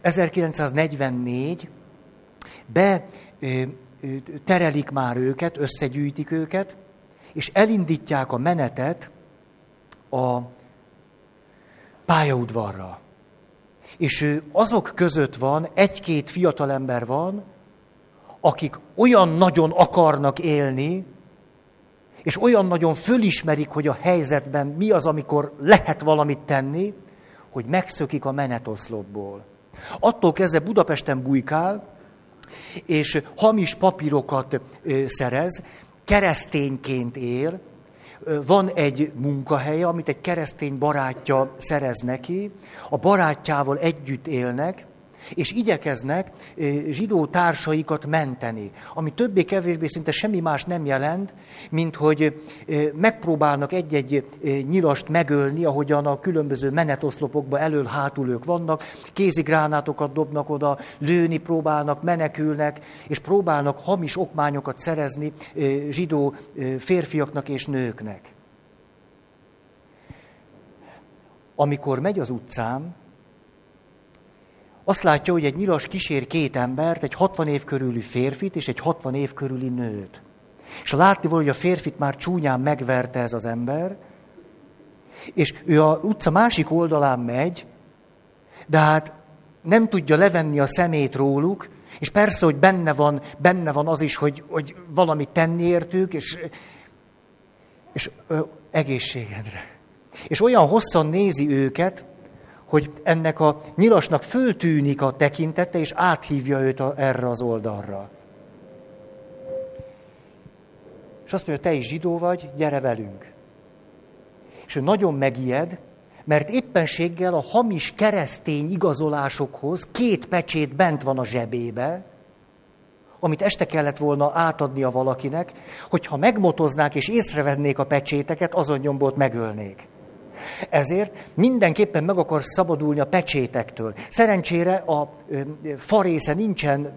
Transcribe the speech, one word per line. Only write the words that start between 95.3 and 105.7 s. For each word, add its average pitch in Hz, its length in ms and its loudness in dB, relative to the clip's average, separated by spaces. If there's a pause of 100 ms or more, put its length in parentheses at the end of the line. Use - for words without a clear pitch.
értük, 175 520 0
és, 160 240 -8 (1500)
és, - 180 -8 (160)
ö, 156 140 -2 (300)
egészségedre. 117 1080 -6 (520)
És 156 120 0
olyan 220 260 8
hosszan 151 400 4
nézi 156 440 2
őket, 139 540 0 (640)
hogy 147 220 2 (120)
ennek 160 380 2
a 151 200 4 (160)
nyilasnak 175 460 4
föltűnik 156 800 2
a 135 100 2
tekintete, 160 640 0